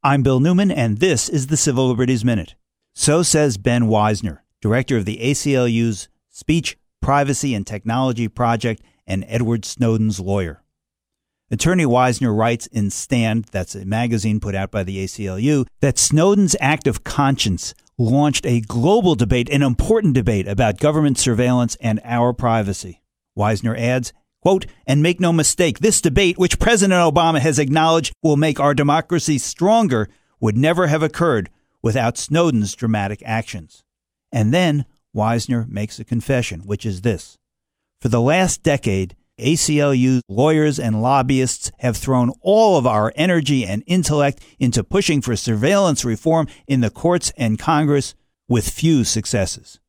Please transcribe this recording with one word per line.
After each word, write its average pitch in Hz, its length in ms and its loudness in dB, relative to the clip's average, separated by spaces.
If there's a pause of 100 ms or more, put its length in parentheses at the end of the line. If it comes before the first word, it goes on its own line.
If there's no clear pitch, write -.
I'm 139 200 4
Bill 131 180 4
Newman, 180 300 4
and 113 300 0
this 175 280 0
is 135 200 -2
the 151 100 0
Civil 131 280 0
Liberties 123 380 0
Minute. 110 300 -2 (400)
So 156 280 2
says 151 360 2
Ben 120 300 0
Weisner, 107 500 0 (240)
director 120 340 -2
of 104 80 -2
the 107 160 -6
A 131 140 0
C 139 200 -2
L 123 140 0
U's 113 400 -2 (220)
Speech, - 480 -4 (240)
Privacy, 139 520 0
and 98 120 -6
Technology 117 600 -4
Project 117 560 -4 (240)
and 95 220 -4
Edward 117 380 -2
Snowden's 110 520 0
lawyer. 95 440 -4 (880)
Attorney 170 340 0
Weisner 123 500 2
writes 117 340 0
in 104 200 -2
Stand, 113 640 -2
that's 92 220 -6
a 98 100 -12
magazine 110 560 -2
put 101 140 -6
out 98 160 -4
by 101 140 -4
the 95 160 -8
A 95 80 -6
C - 180 -10
L 92 120 -6
U, 135 280 0 (160)
that 139 160 0
Snowden's 185 600 2
act 147 280 0
of 120 180 -4
conscience 135 680 -2 (240)
launched 135 480 0
a 120 160 0
global 156 520 2
debate, 120 360 0
an 143 120 2
important 156 520 2
debate 101 340 0
about 101 320 0
government 147 380 2
surveillance 123 640 0
and 110 200 -2
our 120 300 0
privacy. 107 680 -4 (340)
Weisner 110 420 -2
adds, 123 360 -2 (260)
quote, 190 260 0 (200)
"And 151 160 2
make 175 160 2
no 180 140 2
mistake, 160 480 0
this 208 200 2
debate, 185 380 2
which 180 220 0
President 202 360 4
Obama 165 440 2
has 139 180 2
acknowledged 160 540 2 (100)
will 156 140 4
make 151 240 0
our 143 120 2
democracy 147 640 0
stronger, 170 720 0 (300)
would 110 180 0
never 165 300 2
have 156 160 0
occurred 151 480 -2 (320)
without 117 340 -2
Snowden's 143 600 -2
dramatic 104 500 -4
actions." 110 560 -8 (480)
And 113 240 0
then 160 300 0 (300)
Weisner 117 540 -2
makes 104 300 -10
a 113 60 -14
confession, 117 560 -4
which 98 260 -6
is 92 140 -6
this. 107 360 -4 (640)
"For - 80 -2
the 117 120 2
last 160 420 0
decade, 98 540 -2 (220)
A 156 180 0
C 151 240 0
L 143 120 2
U 127 360 2
lawyers 147 500 2
and 110 240 -2
lobbyists 131 760 0
have 120 180 -2
thrown 123 340 0 (100)
all 202 380 4
of 127 80 0
our 110 300 0
energy 147 500 0
and 101 220 -4
intellect 151 520 0 (200)
into 117 240 0
pushing 170 360 0
for 123 140 -4
surveillance 143 720 0
reform 156 420 0 (220)
in 135 120 0
the 110 100 0
courts - 460 -2
and 110 220 -2
Congress 147 560 0 (340)
with 117 220 0
few 156 320 2
successes. - 880 -4